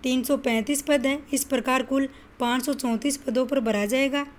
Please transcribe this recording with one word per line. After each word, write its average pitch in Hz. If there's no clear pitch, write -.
तीन 254
सौ 277
पैंतीस 262
पद 285
है। 277
इस 269
प्रकार 262
कुल 269
पाँच 247
सौ 285
चौंतीस 254
पदों 254
पर 277
भरा 214
जाएगा। 269